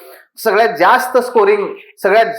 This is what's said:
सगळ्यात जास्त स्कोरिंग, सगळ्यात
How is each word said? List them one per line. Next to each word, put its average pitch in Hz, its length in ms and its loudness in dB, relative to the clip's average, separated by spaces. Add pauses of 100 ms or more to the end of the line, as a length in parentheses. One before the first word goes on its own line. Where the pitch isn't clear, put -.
(440)
सगळ्यात 220 260 0 (100)
जास्त 233 380 2
स्कोरिंग, 208 500 0 (360)
सगळ्यात 214 220 2 (140)